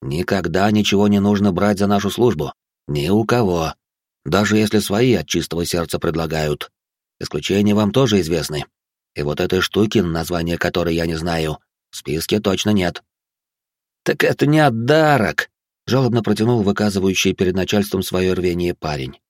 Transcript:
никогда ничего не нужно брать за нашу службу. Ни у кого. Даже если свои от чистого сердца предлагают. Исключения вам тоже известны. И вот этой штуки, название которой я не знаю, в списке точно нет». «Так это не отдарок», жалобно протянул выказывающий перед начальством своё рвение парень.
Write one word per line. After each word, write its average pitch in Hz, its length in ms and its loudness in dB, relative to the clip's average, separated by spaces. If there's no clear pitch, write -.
никогда 90 720 0
ничего 104 380 2
не 101 100 4
нужно 101 320 2
брать 95 280 0
за 101 80 2
нашу 101 220 0
службу. 92 440 0
Ни 73 220 -4
у 107 160 2
кого. 92 500 0
Даже 101 340 2
если 107 220 2
свои 110 360 2
от 80 120 -4
чистого 82 380 -4
сердца 85 340 -4
предлагают. 78 720 -4
Исключения 101 560 0
вам 104 160 2
тоже 107 300 2
известны. 78 440 -4
И 76 80 -6
вот 73 180 -4
этой 92 180 2
штуки, 107 400 0
название 85 580 -2
которой 85 380 0
я 85 100 0
не 82 100 -2
знаю, 80 440 -4
в - 80 -18
списке 82 420 -4
точно 101 300 -2
нет». 92 340 0
«Так - 200 0
это 139 220 2
не 151 140 4
отдарок», 135 920 2
жалобно 117 380 2
протянул 107 400 2
выказывающий 98 720 0
перед 92 200 0
начальством 98 480 0
своё 92 320 0
рвение 87 400 0
парень. 69 460 -8